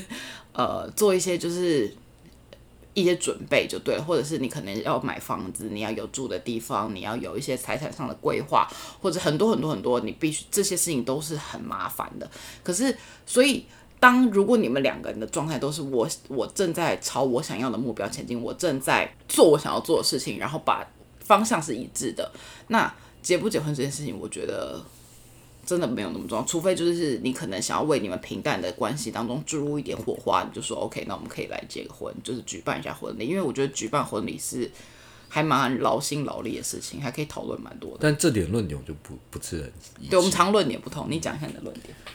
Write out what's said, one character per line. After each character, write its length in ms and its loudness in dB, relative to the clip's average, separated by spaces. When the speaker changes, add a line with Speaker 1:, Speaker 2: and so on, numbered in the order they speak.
Speaker 1:
<laughs> 300 -16
呃， 440 -2
做 180 6
一 60 4
些 180 2
就 100 -2
是 460 2
一 120 4
些 100 6
准 240 -2
备 200 4
就 100 -6
对 160 0
了， 80 0
或 140 0
者 60 4
是 160 -2
你 100 0
可 140 -6
能 200 -6
要 180 0
买 180 -4
房 340 -6
子， 180 -8
你 100 -6
要 120 -2
有 160 -4
住 180 -6
的 120 -2
地 200 -4
方， 360 -2
你 80 -8
要 140 -4
有 220 -6
一 20 -2
些 160 -2
财 220 -4
产 140 -6
上 160 -6
的 60 -8
规 280 0
划， 240 4
或 100 2
者 100 0
很 180 4
多 120 6
很 100 4
多 100 0
很 100 -2
多， 200 2
你 100 -2
必 220 0
须， 180 -6
这 120 2
些 140 0
事 140 0
情 140 0
都 160 -2
是 160 -4
很 240 -8
麻 280 -6
烦 300 -6
的。 100 -10
可 80 -2
是， 220 2
所 200 6
以 200 2
当， 300 10
如 140 6
果 120 6
你 120 4
们 140 2
两 180 0
个 80 -8
人 120 -6
的 40 -4
状 220 -2
态 100 -2
都 140 0
是 120 -4
我， 240 2
我 220 -2
正 260 0
在 220 2
朝 260 -2
我 180 4
想 160 -4
要 140 0
的 80 -2
目 140 -2
标 160 -2
前 180 -8
进， 160 -4
我 100 -4
正 280 0
在 340 2
做 200 10
我 100 10
想 140 -2
要 60 0
做 200 2
的 60 2
事 140 2
情， 180 -4
然 120 -2
后 100 -4
把 260 0
方 240 6
向 180 2
是 140 -4
一 180 -8
致 160 -2
的， 220 -6
那 240 4
结 160 4
不 100 0
结 120 2
婚 120 0
这 120 -2
件 60 -2
事 140 -6
情， 140 -6
我 100 -8
觉 180 -8
得 360 -6
真 120 2
的 80 2
没 140 -2
有 100 -4
那 80 -6
么 80 -6
重 120 -2
要， 80 -2
除 120 -2
非 160 4
就 120 0
是 360 2
你 100 0
可 160 -6
能 120 -4
想 160 -2
要 60 2
为 180 4
你 80 -2
们 140 -4
平 180 -8
淡 200 -2
的 120 -2
关 240 -2
系 140 -6
当 180 -4
中 180 -4
注 120 -4
入 200 -2
一 40 -4
点 140 -6
火 180 -4
花， 280 2
你 120 -6
就 80 -8
说： 160 -4
“OK， 280 -4
那 80 -6
我 60 -8
们 80 -12
可 140 -8
以 60 -8
来 200 -8
结 160 -10
个 80 -14
婚， 200 -10
就 100 -6
是 80 -6
举 220 -10
办 160 -2
一 20 -8
下 120 -8
婚 240 -8
礼。” 100 -4
因 80 -2
为 60 0
我 100 0
觉 80 -2
得 80 2
举 180 -6
办 180 -2
婚 220 -4
礼 120 -6
是 300 -4
还 140 0
蛮 380 2
劳 200 2
心 240 -2
劳 160 -6
力 160 -6
的 60 -10
事 180 -6
情， 200 -10
还 100 -4
可 100 -6
以 60 -4
讨 180 -8
论 160 -6
蛮 180 -14
多 140 -10
的。 80 -12
Speaker 2:
但 160 4
这 140 6
点 200 2
论 160 2
点 140 -6
我 80 -12
就 140 -8
不， 120 -14
不 140 -10
是 160 -6
很 120 -10
一 60 -14
致。 40 -12
Speaker 1:
对， 80 6
我 40 8
们 100 4
常 180 6
论 160 4
点 140 -4
不 80 -14
同， 220 -8
你 100 0
讲 160 -4
一 40 -10
下 60 -6
你 60 -10
的 80 -14
论 140 -10
点。 200 -16